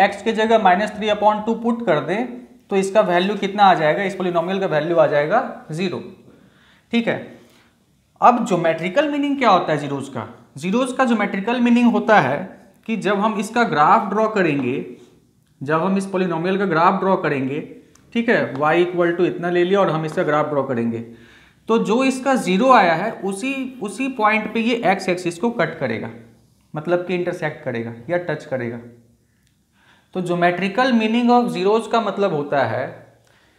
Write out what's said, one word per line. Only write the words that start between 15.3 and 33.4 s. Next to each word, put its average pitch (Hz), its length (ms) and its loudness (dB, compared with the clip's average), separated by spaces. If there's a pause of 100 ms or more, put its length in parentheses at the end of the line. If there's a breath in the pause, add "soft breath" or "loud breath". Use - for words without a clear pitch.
जब 156 200 0
हम 190 160 0
इस 196 140 -6
polynomial 185 460 -2
का 202 80 -2
ग्राफ 180 340 2
ड्रॉ 185 160 2
करेंगे, 143 440 -2 (540 soft breath)
ठीक 233 160 0
है, 143 240 0
y 151 240 2
equal 175 380 2
to 180 100 2
इतना 175 240 -2
ले 175 140 2
लिया 190 160 2
और 180 100 2
हम 160 160 -2
इसका 160 180 -4
graph 151 260 0
draw 143 140 0
करेंगे, 117 360 -2 (720 loud breath)
तो 226 100 2
जो 208 240 0
इसका 262 320 0
ज़ीरो 196 360 2
आया 190 220 6
है 196 180 -2
उसी, 247 720 -8
उसी 214 260 -6
point 214 460 0
पे 233 60 -2
ये 226 220 0 (140)
x 190 140 -4
axis 170 300 -4
को 233 100 -2
कट 165 300 -2
करेगा, 113 300 -4 (640)
मतलब 175 340 -2
कि 185 80 -2
intersect 170 480 -4
करेगा 117 300 -6 (160)
या 175 80 0
टच 170 280 -6
करेगा। 120 340 -8 (1300 soft breath)
तो 185 80 -4
geometrical 180 720 0
meaning 226 400 2
of 240 180 4
zeros 196 420 0
का 233 100 2
मतलब 196 320 -2
होता 143 300 0
है 117 220 -2 (720 soft breath)